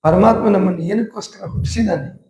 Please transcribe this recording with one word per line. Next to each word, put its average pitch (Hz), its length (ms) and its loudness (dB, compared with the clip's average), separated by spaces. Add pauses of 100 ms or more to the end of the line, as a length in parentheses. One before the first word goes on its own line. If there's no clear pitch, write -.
ಪರಮಾತ್ಮ 214 480 4
ನಮ್ಮನ್ನು 185 320 2
ಏನಕ್ಕೋಸ್ಕರ 214 640 -6
ಹುಟ್ಟಿಸಿದಾನೆ - 840 -4